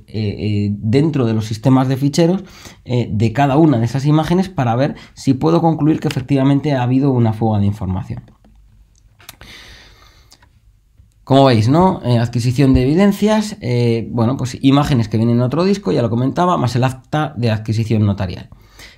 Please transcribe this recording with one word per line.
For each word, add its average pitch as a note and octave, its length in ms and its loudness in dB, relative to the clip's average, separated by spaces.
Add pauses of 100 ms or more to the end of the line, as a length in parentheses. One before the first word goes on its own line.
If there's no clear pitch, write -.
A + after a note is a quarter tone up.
eh, G#2 320 -6
eh, G#2 340 -2
dentro B2+ 520 0
de A2+ 80 -2
los G#2+ 120 -2
sistemas C3 420 0
de C3+ 80 -2
ficheros, E3 480 0 (400)
eh, A#2+ 280 -4
de A2 200 0
cada C#3 240 0
una D3+ 240 4
de A#2 60 0
esas C3+ 200 -4
imágenes D#3+ 440 0
para A#2+ 260 -2
ver C3 200 -2 (180)
si - 200 -2
puedo D#3+ 280 2
concluir D#3 400 0
que D#3 80 -4
efectivamente C#3 640 0
ha B2+ 100 -2
habido C3 280 0
una A#2 200 2
fuga A2 280 -2
de G2+ 60 0
información. F#2+ 580 -6 (3000)
Como C3+ 220 6
veis, A2+ 240 4
¿no? E3 340 2
Eh, A#2+ 140 2
adquisición B2 560 2
de B2+ 100 4
evidencias, G3+ 760 0
eh, A#2+ 500 -2
bueno, A#2 240 0
pues B2+ 260 -8
imágenes C3+ 460 2
que A2 100 -4
vienen A#2 200 2
en B2 60 2
otro D3 200 -2
disco, G3 300 -2
ya D3 80 0
lo - 80 -2
comentaba, C3+ 480 0
más B2+ 180 -2
el A#2+ 80 2
acta D3 540 -4
de A#2 140 0
adquisición G#2+ 540 0
notarial. G2 440 -4 (480)